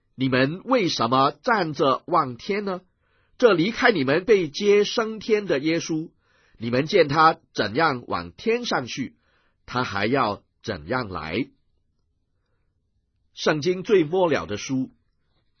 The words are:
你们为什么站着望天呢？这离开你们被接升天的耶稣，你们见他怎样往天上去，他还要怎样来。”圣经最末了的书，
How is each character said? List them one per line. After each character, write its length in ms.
你 140
们 360
为 240
什 200
么 240
站 300
着 340
望 300
天 300
呢？ 160
这 140
离 180
开 200
你 140
们 200
被 240
接 360
升 340
天 260
的 140
耶 220
稣， 300
你 140
们 160
见 220
他 300
怎 220
样 320
往 260
天 320
上 220
去， 300
他 160
还 240
要 380
怎 240
样 220
来。” 400
圣 260
经 220
最 220
末 260
了 160
的 100
书， 360